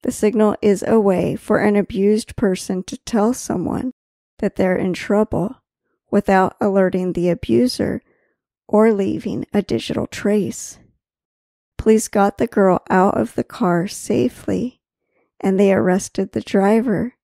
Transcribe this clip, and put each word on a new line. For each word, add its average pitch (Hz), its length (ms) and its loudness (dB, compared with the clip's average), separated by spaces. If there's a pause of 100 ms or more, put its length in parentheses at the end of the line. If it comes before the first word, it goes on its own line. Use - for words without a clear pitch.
The - 100 -4
signal 214 480 2
is 202 260 2
a 226 140 4
way 185 340 0
for - 260 -2
an 208 160 2
abused 208 600 -2
person 185 480 -2
to - 140 -12
tell 226 340 0
someone - 600 -6 (480)
that 202 160 -4
they're 185 200 2
in 185 160 -2
trouble 202 720 -2 (480)
without 190 500 2
alerting 185 540 0
the 175 160 0
abuser - 720 0 (680)
or 220 240 4
leaving 196 600 -4
a 202 80 2
digital - 440 -4
trace. - 720 -4 (1000)
Police 220 300 2
got 202 300 0
the 233 80 0
girl 190 440 2
out 190 260 4
of - 180 -4
the - 100 -4
car 185 420 -2
safely, 233 960 -4 (600)
and 190 180 0
they 196 140 4
arrested 190 600 0
the 220 80 -4
driver 214 840 0